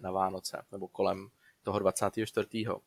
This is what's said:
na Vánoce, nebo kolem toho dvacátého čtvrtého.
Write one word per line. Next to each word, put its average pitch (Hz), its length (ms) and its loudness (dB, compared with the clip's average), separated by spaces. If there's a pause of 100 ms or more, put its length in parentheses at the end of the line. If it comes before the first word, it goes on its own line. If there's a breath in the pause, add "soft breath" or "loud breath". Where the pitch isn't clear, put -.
na 92 100 -4
Vánoce, 95 520 -2 (100)
nebo 95 160 -8
kolem 95 400 0 (340)
toho 104 160 0
dvacátého 101 480 2
čtvrtého. 107 600 -2